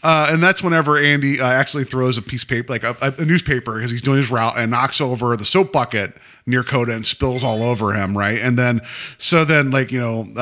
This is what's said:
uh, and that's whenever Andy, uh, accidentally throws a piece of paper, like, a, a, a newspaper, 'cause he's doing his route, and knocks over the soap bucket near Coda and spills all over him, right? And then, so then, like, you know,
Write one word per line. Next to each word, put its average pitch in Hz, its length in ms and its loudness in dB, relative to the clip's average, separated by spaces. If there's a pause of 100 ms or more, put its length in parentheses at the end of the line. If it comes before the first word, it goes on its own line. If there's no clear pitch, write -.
uh, 156 280 2
and 160 120 2
that's 185 200 2
whenever 160 360 2
Andy, 143 420 2
uh, 131 60 2
accidentally 131 440 0
throws 127 260 0
a 117 60 -4
piece 123 220 -8
of - 40 -12
paper, 120 240 -4
like, 117 120 -6
a, 120 160 -4
a, 135 220 -2
a - 20 0
newspaper, 127 560 0
'cause 120 100 -4
he's 120 120 -6
doing 135 160 2
his 131 120 0
route, 113 260 0
and 117 140 0
knocks 123 300 0
over 123 360 0
the 104 80 -6
soap 190 280 2
bucket 117 440 -2 (300)
near 123 180 2
Coda 120 280 0
and 113 140 -6
spills 127 380 -2
all 113 180 0
over 110 300 0
him, 101 240 0
right? 101 240 0
And 123 180 2
then, 123 220 2 (380)
so 165 260 2
then, 147 260 2
like, 131 220 0
you 127 80 -2
know, 113 280 -4 (140)